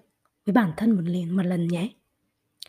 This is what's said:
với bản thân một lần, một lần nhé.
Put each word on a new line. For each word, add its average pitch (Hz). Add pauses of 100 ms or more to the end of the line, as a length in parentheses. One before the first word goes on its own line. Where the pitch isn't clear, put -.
(460)
với 202
bản 190
thân 220
một 190
lần, 175
một 190
lần 175
nhé. 175 (760)